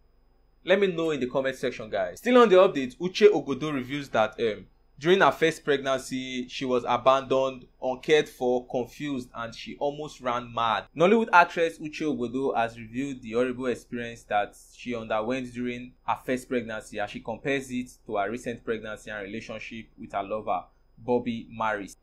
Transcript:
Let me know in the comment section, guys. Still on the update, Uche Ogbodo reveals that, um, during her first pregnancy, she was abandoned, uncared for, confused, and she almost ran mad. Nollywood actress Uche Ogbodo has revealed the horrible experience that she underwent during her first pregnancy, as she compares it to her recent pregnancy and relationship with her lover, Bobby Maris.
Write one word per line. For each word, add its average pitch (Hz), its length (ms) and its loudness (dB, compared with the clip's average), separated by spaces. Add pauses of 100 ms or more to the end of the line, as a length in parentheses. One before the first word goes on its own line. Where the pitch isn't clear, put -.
(640)
Let 196 140 4
me 202 80 2
know 165 240 0
in 143 80 -2
the 123 80 -2
comment 131 280 -2
section, 123 340 -6
guys. 92 280 -4
Still 247 220 6
on 233 100 8
the 185 60 8
update, 147 420 4
Uche 185 340 6
Ogbodo 143 400 -2
reveals 135 380 -6
that, 107 320 2
um, 101 240 -2 (320)
during 175 240 4
her 143 100 8
first 160 320 0
pregnancy, 131 840 -2
she - 160 -8
was 123 200 2
abandoned, 131 800 2 (160)
uncared 147 460 4
for, 127 400 0
confused, 131 640 -6
and 113 220 -10
she - 220 -14
almost 147 420 -6
ran 123 340 -4
mad. 113 400 0
Nollywood 220 380 4
actress 175 480 4
Uche 156 220 -10
Ogbodo 127 520 -2
has 117 240 0
revealed 123 440 -10
the 113 100 -12
horrible 127 360 -2
experience 117 560 -8
that 104 340 -2 (180)
she 123 180 -10
underwent 117 600 -4
during 123 400 -6 (120)
her 117 200 -4
first 127 240 -4
pregnancy, 110 500 -6
as 104 120 -4
she 123 100 -12
compares 127 500 -4
it 123 200 -6 (140)
to 107 120 -4
her 101 120 0
recent 120 360 -8
pregnancy 110 440 -8
and 107 140 -8
relationship 110 600 -12 (120)
with 110 140 -16
her 101 120 -2
lover, 101 420 -4 (320)
Bobby 120 520 -2
Maris. 107 540 -4